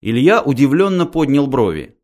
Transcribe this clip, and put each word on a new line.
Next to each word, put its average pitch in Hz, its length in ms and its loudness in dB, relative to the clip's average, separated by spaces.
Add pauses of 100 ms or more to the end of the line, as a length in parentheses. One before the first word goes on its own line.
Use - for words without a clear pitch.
Илья 135 400 0
удивлённо 165 640 0
поднял 143 400 0
брови. 98 580 -4